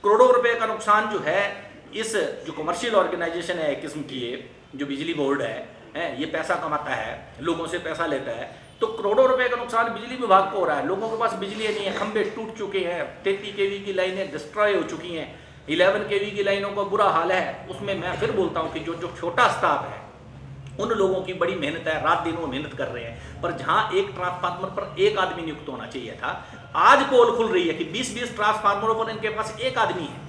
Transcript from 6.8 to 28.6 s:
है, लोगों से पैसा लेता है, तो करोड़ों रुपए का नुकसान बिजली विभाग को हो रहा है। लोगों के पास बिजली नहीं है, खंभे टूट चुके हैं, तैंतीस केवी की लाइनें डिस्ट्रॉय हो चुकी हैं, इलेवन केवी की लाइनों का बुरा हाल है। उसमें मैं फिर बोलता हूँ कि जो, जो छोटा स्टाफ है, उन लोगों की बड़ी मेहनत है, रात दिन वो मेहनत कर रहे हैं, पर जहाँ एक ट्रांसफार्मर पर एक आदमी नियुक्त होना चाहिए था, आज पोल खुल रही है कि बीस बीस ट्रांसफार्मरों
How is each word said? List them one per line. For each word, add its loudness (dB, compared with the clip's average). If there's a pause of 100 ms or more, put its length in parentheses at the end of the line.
है, -8
लोगों -2
से -4
पैसा -4
लेता -2
है, -10 (200)
तो 4
करोड़ों 4
रुपए 4
का 0
नुकसान 0
बिजली -8
विभाग 6
को -2
हो 2
रहा 2
है। -2
लोगों -2
के -4
पास 0
बिजली -4
नहीं -2
है, -2
खंभे 0
टूट -6
चुके -2
हैं, -4
तैंतीस -2
केवी 0
की -6
लाइनें 0
डिस्ट्रॉय 0
हो 2
चुकी -6
हैं, -8 (240)
इलेवन 4
केवी 0
की -4
लाइनों 0
का -2
बुरा 2
हाल 4
है। -2
उसमें -6
मैं -4
फिर 0
बोलता 0
हूँ -4
कि -6
जो, -6
जो -8
छोटा 4
स्टाफ 2
है, -10 (800)
उन 0
लोगों 2
की -6
बड़ी 0
मेहनत -4
है, 0
रात 4
दिन -2
वो -4
मेहनत -6
कर -2
रहे -8
हैं, -12
पर -2
जहाँ 2
एक 2
ट्रांसफार्मर -4
पर -6
एक 4
आदमी 0
नियुक्त -8
होना -8
चाहिए -8
था, -6 (300)
आज 8
पोल 6
खुल 2
रही 2
है 0
कि -4
बीस -6
बीस -6
ट्रांसफार्मरों 2